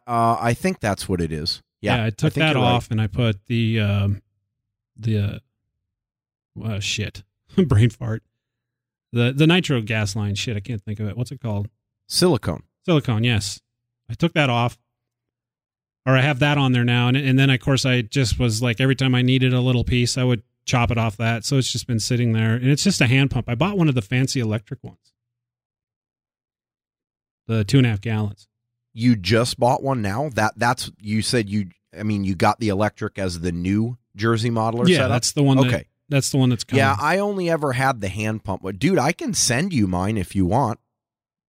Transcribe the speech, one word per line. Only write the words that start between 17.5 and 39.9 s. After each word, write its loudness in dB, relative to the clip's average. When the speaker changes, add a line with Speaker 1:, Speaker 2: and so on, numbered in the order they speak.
Speaker 2:
of 2
course, 0
I 0
just 0
was 0
like, 0
every 2
time 2
I 2
needed 4
a 2
little 2
piece, 0
I 0
would 0
chop 0
it -2
off -2
that. -2
So 0
it's 0
just -6
been -2
sitting 0
there. 2
And -2
it's 2
just 2
a 4
hand 4
pump. -4
I -2
bought 0
one 2
of 0
the -2
fancy -2
electric -6
ones. -20
The 0
two 4
and 6
a 2
half -4
gallons. -6
Speaker 1:
You 2
just 0
bought 0
one -2
now? -4
That, -2
that's, -2
you -2
said 0
you, -2
I -12
mean, -2
you 0
got 2
the -2
electric -2
as -6
the -4
new -2
Jersey 0
Modeler 0
Speaker 2:
Yeah, 6
Speaker 1:
setup? 0
Speaker 2:
that's 0
the 0
one 4
that, 4
Speaker 1:
Okay. -2
Speaker 2:
that's 0
the -2
one 4
that's -4
coming. 0
Speaker 1:
Yeah, 2
I 0
only -2
ever 0
had 0
the -4
hand -4
pump. -6
But, -8
dude, 2
I 0
can -6
send -2
you 2
mine -2